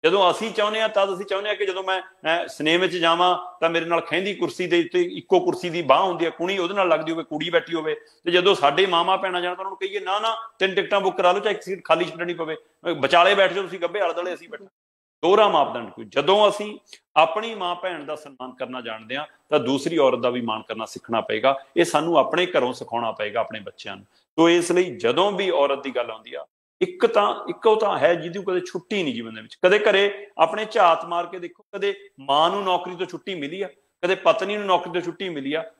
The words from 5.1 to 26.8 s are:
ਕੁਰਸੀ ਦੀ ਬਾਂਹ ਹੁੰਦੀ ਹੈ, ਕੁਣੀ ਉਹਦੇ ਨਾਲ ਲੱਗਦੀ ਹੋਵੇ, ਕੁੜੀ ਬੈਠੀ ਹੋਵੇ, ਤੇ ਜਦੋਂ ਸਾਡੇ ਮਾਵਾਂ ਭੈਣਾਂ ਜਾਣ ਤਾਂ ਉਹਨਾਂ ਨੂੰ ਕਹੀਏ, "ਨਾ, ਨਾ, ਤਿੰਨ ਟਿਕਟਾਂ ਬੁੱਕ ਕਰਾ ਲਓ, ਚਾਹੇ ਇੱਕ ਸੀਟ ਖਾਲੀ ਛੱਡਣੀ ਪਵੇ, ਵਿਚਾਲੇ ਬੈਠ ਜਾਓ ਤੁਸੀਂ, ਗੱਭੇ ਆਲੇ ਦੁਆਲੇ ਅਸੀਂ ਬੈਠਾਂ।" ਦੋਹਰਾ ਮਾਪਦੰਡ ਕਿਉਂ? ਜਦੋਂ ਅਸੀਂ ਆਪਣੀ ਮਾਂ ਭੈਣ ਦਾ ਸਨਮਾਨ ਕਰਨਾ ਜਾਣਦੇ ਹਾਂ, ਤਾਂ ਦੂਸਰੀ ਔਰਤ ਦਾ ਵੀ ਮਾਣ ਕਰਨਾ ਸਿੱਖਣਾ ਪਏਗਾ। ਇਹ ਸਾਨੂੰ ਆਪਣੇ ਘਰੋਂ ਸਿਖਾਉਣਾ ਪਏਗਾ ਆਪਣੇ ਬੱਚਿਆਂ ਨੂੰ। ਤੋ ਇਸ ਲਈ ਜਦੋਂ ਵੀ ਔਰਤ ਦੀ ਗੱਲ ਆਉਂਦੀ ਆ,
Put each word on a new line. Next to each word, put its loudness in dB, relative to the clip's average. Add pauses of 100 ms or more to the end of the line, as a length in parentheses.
ਕੁਰਸੀ -2
ਦੀ -4
ਬਾਂਹ 4
ਹੁੰਦੀ 0
ਹੈ, 0
ਕੁਣੀ -4
ਉਹਦੇ -4
ਨਾਲ 2
ਲੱਗਦੀ 2
ਹੋਵੇ, -4
ਕੁੜੀ -6
ਬੈਠੀ 0
ਹੋਵੇ, -4
ਤੇ -10
ਜਦੋਂ 4
ਸਾਡੇ 4
ਮਾਵਾਂ 2
ਭੈਣਾਂ -4
ਜਾਣ -4
ਤਾਂ -10
ਉਹਨਾਂ -8
ਨੂੰ -14
ਕਹੀਏ, -8
"ਨਾ, -4
ਨਾ, -2 (240)
ਤਿੰਨ 0
ਟਿਕਟਾਂ 0
ਬੁੱਕ 0
ਕਰਾ 4
ਲਓ, 2
ਚਾਹੇ -2
ਇੱਕ -12
ਸੀਟ -10
ਖਾਲੀ 2
ਛੱਡਣੀ -8
ਪਵੇ, -8 (420)
ਵਿਚਾਲੇ 6
ਬੈਠ 4
ਜਾਓ -4
ਤੁਸੀਂ, -10
ਗੱਭੇ -4
ਆਲੇ 0
ਦੁਆਲੇ -6
ਅਸੀਂ -14
ਬੈਠਾਂ।" -16 (560)
ਦੋਹਰਾ 6
ਮਾਪਦੰਡ 0
ਕਿਉਂ? -16
ਜਦੋਂ 4
ਅਸੀਂ -6 (360)
ਆਪਣੀ 2
ਮਾਂ -6
ਭੈਣ -8
ਦਾ -8
ਸਨਮਾਨ -16
ਕਰਨਾ -10
ਜਾਣਦੇ -10
ਹਾਂ, -8 (240)
ਤਾਂ 4
ਦੂਸਰੀ -2
ਔਰਤ 4
ਦਾ 0
ਵੀ -4
ਮਾਣ -4
ਕਰਨਾ -8
ਸਿੱਖਣਾ -4
ਪਏਗਾ। 0 (200)
ਇਹ 4
ਸਾਨੂੰ 2
ਆਪਣੇ 2
ਘਰੋਂ 0
ਸਿਖਾਉਣਾ -6
ਪਏਗਾ -6
ਆਪਣੇ -6
ਬੱਚਿਆਂ -14
ਨੂੰ। -20 (300)
ਤੋ 6
ਇਸ 2
ਲਈ 2
ਜਦੋਂ 2
ਵੀ -2
ਔਰਤ 0
ਦੀ -8
ਗੱਲ -4
ਆਉਂਦੀ -16
ਆ, -12 (360)